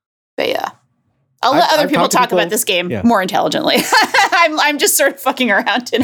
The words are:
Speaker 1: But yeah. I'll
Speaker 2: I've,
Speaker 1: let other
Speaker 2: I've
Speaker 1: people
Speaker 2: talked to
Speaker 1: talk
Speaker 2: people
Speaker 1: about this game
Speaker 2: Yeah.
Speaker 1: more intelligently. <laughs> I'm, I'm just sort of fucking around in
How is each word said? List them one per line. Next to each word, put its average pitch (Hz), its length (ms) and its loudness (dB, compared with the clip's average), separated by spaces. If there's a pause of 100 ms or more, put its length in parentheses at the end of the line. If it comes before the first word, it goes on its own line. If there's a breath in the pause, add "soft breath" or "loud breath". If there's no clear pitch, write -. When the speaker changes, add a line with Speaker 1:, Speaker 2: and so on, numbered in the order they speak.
(360)
Speaker 1:
But - 120 -2
yeah. - 220 -6 (720)
I'll 240 100 2
Speaker 2:
I've, 302 80 2
Speaker 1:
let - 120 2
other 302 100 2
Speaker 2:
I've - 80 0
Speaker 1:
people 175 140 2
Speaker 2:
talked - 80 -2
to - 60 0
Speaker 1:
talk 247 100 2
Speaker 2:
people 220 100 0
Speaker 1:
about 202 120 0
this 214 140 -2
game 180 260 -2
Speaker 2:
Yeah. 113 140 -4
Speaker 1:
more 202 160 4
intelligently. - 560 -2 (300)
<laughs> 508 260 0
I'm, 339 280 2
I'm 294 180 0
just - 180 0
sort 277 180 2
of - 60 -20
fucking 262 300 -2
around 214 420 -2
in 226 120 0